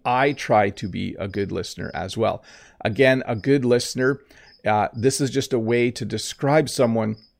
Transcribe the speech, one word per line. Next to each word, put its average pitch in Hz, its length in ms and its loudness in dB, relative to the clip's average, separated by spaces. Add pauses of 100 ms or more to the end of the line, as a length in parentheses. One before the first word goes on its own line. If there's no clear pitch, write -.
I 131 300 2
try 107 380 2
to - 160 -10
be 92 320 -6
a 98 80 -4
good 98 240 -4
listener 90 420 -8
as 90 240 -6
well. 110 260 0 (400)
Again, 131 440 4
a 120 80 -2
good 135 280 2
listener, 123 580 0 (440)
uh, 104 280 2
this 123 260 0
is 139 100 0
just 131 240 -2
a 120 60 0
way 120 320 2
to 117 140 -8
describe 139 640 0
someone 113 480 0 (220)